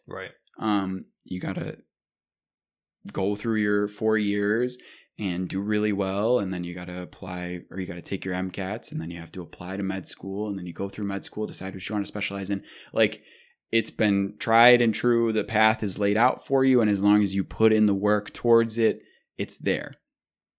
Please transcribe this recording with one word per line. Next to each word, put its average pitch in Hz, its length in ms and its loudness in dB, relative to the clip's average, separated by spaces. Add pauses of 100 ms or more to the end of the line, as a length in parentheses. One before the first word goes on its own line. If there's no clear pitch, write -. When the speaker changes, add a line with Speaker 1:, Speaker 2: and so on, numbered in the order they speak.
Speaker 1:
Right. 95 240 -12 (280)
Speaker 2:
Um, 98 480 -2 (180)
you 92 160 -8
gotta - 380 -6 (1300)
go 101 220 0
through 110 260 -2
your 104 280 2
four 110 280 0
years 107 640 0 (400)
and 92 300 -2
do 95 120 -4
really 104 320 0
well, 101 480 0
and 95 120 -4
then 87 120 -4
you 87 100 -8
gotta 90 280 -8
apply, 90 580 -8 (100)
or 92 80 -8
you 92 80 -4
gotta 87 160 -8
take - 220 -6
your 92 100 -4
M 92 160 -4
cats, 98 400 -6
and 147 100 -6
then 82 100 -6
you 85 80 -10
have 82 140 -12
to 92 100 -8
apply 90 340 -10
to 101 60 -4
med 95 240 -4
school, 101 420 -6
and 101 100 -4
then 90 80 -8
you 85 60 -8
go 98 160 -6
through 101 180 -6
med 98 180 -4
school, 107 220 -6
decide 98 280 -10
what 92 140 -10
you - 60 -6
wanna 101 120 -2
specialize 98 440 -6
in. 101 140 -2 (280)
Like, 110 300 2 (480)
it's 113 200 0
been 98 480 0
tried 120 440 6
and 113 120 2
true. 117 380 2
The 107 120 0
path 110 380 2
is 92 160 -2
laid 101 180 2
out 117 280 2
for 135 200 2
you, 127 160 6
and 107 100 4
as 98 120 0
long 104 200 6
as 95 120 0
you 98 100 0
put 110 280 2
in 107 140 4
the 101 80 4
work 101 380 0
towards 117 460 4
it, 110 240 2 (360)
it's - 200 -2
there. - 360 -2 (640)